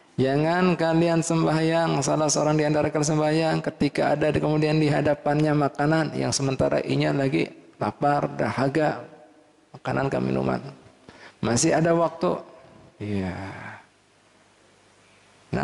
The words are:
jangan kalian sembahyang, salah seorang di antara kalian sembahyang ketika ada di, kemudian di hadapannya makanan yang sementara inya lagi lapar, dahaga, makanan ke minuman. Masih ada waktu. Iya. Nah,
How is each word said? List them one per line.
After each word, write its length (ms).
jangan 640
kalian 400
sembahyang, 800
salah 320
seorang 240
di 80
antara 240
kalian 240
sembahyang 480
ketika 560
ada 160
di, 80
kemudian 400
di 80
hadapannya 640
makanan 640
yang 160
sementara 480
inya 320
lagi 400
lapar, 640
dahaga, 640
makanan 320
ke 160
minuman. 400
Masih 320
ada 160
waktu. 480
Iya. 320
Nah, 80